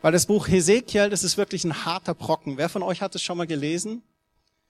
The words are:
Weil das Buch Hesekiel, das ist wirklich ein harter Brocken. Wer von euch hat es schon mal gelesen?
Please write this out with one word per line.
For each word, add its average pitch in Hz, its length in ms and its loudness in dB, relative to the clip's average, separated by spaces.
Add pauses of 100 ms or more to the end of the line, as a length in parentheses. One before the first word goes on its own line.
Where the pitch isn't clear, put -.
Weil 160 120 4
das 175 140 4
Buch 208 200 2
Hesekiel, 202 600 4
das 196 160 -2
ist 165 100 0
wirklich 196 300 -2
ein 160 180 -4
harter 175 300 -4
Brocken. 151 420 -4
Wer 151 140 0
von 190 140 -4
euch 180 180 -2
hat 196 140 -6
es 175 60 -6
schon 175 160 -6
mal 170 100 -4
gelesen? 170 540 -4 (680)